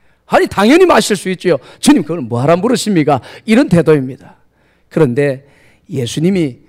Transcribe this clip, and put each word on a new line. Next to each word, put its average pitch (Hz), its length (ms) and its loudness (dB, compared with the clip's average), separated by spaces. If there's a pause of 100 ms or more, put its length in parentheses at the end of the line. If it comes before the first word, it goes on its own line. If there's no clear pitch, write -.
(260)
"아니, 330 200 0
당연히 262 400 2
마실 226 300 2
수 190 140 -8
있지요. 175 280 -2 (220)
주님, 285 220 4
그걸 - 200 -8
뭐하러 123 340 -2
물으십니까?" 175 640 0 (240)
이런 247 240 2
태도입니다. 143 680 -2 (520)
그런데 139 580 -2 (420)
예수님이 151 720 -4 (100)